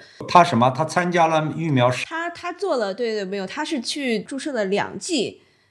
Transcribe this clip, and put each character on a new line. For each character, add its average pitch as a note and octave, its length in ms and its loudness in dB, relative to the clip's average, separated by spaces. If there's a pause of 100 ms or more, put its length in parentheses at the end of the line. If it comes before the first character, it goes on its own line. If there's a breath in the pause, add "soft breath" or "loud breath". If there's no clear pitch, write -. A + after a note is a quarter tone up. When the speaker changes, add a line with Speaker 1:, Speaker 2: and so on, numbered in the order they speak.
(280 loud breath)
Speaker 1:
他 F3 160 8
什 B2 140 2
么？ A#2+ 140 6
他 D#3 120 -2
参 F3 280 0
加 E3+ 160 4
了 D#3 280 2
疫 D#3+ 140 -4
苗 B2+ 200 4
试-？ B2+ 160 -2
Speaker 2:
他， E4 240 -6
他 F4 220 -8
做 F4 240 -2
了， G3+ 180 0
对， A3+ 200 -2
对， G#3 120 -2
没 F#3+ 120 -4
有， F#3+ 100 -4
他 D4 160 -6
是 D#4 160 -4
去 A#3 400 -2
注 C4+ 180 -8
射 C#4+ 140 -6
了 A3 140 -2
两 F#3+ 340 -2
剂 G3 420 -4 (300 soft breath)